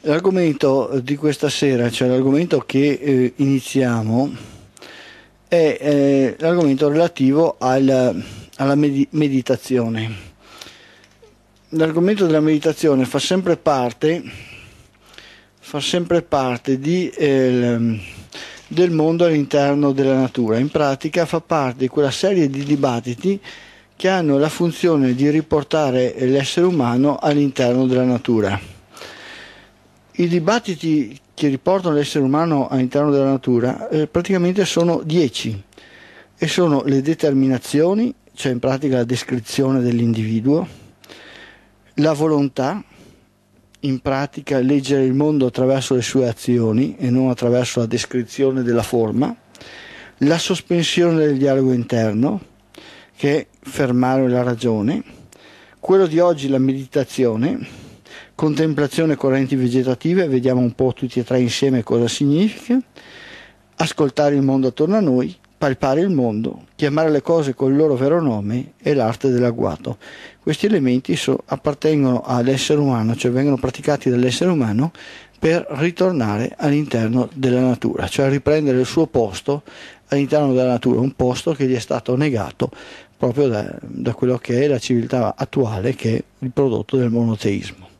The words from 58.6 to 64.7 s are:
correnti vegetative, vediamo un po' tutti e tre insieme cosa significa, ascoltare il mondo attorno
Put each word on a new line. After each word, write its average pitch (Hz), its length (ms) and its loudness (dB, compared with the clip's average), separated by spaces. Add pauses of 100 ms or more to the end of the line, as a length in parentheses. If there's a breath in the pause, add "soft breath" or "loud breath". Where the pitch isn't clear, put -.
correnti 135 400 0
vegetative, 131 720 0
vediamo 127 340 2
un 120 120 0
po' 127 200 0
tutti 123 280 -4
e 120 40 -4
tre 127 140 0
insieme 127 460 0
cosa 117 240 0
significa, 170 680 0 (1000 loud breath)
ascoltare 147 580 0
il 139 80 2
mondo 135 240 2
attorno 156 300 0